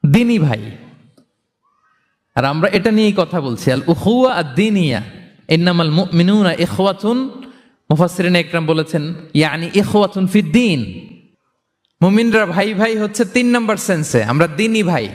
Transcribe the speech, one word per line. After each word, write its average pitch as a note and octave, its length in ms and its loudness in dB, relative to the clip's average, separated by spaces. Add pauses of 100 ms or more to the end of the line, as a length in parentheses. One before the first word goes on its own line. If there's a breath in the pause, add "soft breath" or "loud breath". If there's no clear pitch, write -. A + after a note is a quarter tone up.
দিনী A#3 320 4
ভাই। A2 320 -2 (1600)
আর B2+ 100 0
আমরা D3+ 240 0
এটা G3+ 220 0
নিয়েই G#3+ 260 2
কথা F3 240 -2
বলছি, B2+ 320 -2
আল B2+ 140 -2
উখুয়া A#3 480 2
আদ-দীনিয়া, D#3+ 680 0 (460)
ইন্নামাল E3+ 420 0
মুমিনুনা F3+ 640 2
ইখওয়াতুন। F#3+ 680 -2 (720 loud breath)
মুফাসসিরিন F3 460 2
একরাম E3 300 -2
বলেছেন, D#3 480 -2 (200)
ইয়ানি D#3 400 0
ইখওয়াতুন G3 520 0
ফিদ-দীন। E3 800 0 (960)
মুমিনরা G#3+ 440 2
ভাই G3 280 -2
ভাই A3 240 0
হচ্ছে G#3+ 260 -2
তিন A#3+ 260 0
নাম্বার A3+ 260 0
সেন্সে, D3+ 480 0
আমরা C#3 220 0
দিনী G#3+ 360 0
ভাই। D#3 320 -2